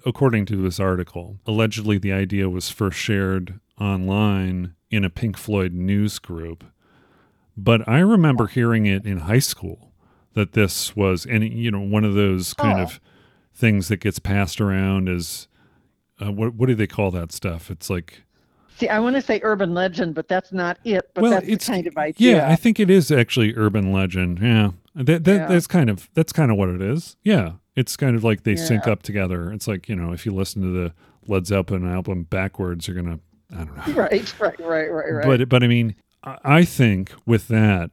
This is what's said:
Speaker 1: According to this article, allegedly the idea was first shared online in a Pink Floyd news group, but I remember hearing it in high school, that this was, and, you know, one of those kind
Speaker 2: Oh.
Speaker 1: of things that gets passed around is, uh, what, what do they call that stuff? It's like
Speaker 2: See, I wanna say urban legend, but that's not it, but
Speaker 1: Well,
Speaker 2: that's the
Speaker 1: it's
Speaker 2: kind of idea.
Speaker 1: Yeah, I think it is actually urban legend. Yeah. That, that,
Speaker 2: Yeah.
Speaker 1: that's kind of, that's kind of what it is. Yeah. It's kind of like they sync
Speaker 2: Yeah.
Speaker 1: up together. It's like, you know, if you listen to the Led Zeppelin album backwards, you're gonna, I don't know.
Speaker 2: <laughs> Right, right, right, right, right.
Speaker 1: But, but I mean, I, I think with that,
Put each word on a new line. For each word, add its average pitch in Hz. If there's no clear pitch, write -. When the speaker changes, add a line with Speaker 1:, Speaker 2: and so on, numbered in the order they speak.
Speaker 1:
According 117
to 107
this 92
article, 92
allegedly 107
the 98
idea 98
was 90
first 98
shared 95
online 95
in 104
a 92
Pink 104
Floyd 95
news 101
group, 82
but 110
I 120
remember 160
hearing 117
it 98
in 98
high 98
school, -
that 104
this -
was, 95
and, 110
you 117
know, 101
one 101
of 104
those 95
kind 101
Speaker 2:
Oh. 90
Speaker 1:
of -
things 101
that 104
gets 101
passed 98
around 95
is, 87
uh, 101
what, 110
what 127
do 123
they 107
call 98
that 85
stuff? 82
It's -
like 87
Speaker 2:
See, -
I 214
wanna 247
say 220
urban 196
legend, 175
but 160
that's 185
not 180
it, 208
but -
Speaker 1:
Well, 233
Speaker 2:
that's 190
the 220
Speaker 1:
it's -
Speaker 2:
kind 185
of 170
idea. 170
Speaker 1:
Yeah, 147
I 165
think 226
it 196
is 185
actually 117
urban 104
legend. 92
Yeah. 110
That, 160
that, 196
Speaker 2:
Yeah. 165
Speaker 1:
that's 175
kind 151
of, -
that's -
kind 143
of 107
what 95
it 90
is. 127
Yeah. 120
It's -
kind 127
of 110
like 110
they 107
sync 156
Speaker 2:
Yeah. 110
Speaker 1:
up 95
together. 92
It's 107
like, 95
you 110
know, 85
if -
you 110
listen 95
to 92
the 90
Led 95
Zeppelin 95
album 90
backwards, 92
you're 90
gonna, 87
I 82
don't 78
know. -
Speaker 2:
<laughs> -
Right, 233
right, 202
right, 165
right, 156
right. 117
Speaker 1:
But, 127
but 123
I 120
mean, 120
I, 135
I 151
think 101
with 113
that, 104